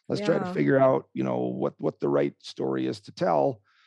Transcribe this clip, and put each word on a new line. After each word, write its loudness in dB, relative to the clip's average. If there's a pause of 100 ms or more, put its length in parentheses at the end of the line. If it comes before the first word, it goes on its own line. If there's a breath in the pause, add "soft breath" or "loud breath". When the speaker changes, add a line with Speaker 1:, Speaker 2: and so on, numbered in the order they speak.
Speaker 1:
Let's -2
try 0
to -4
Speaker 2:
Yeah. -6
Speaker 1:
figure 2
out, 4
you -2
know, -2
what, -4
what -4
the -2
right 0
story -4
is -6
to -20
tell." 0 (260 soft breath)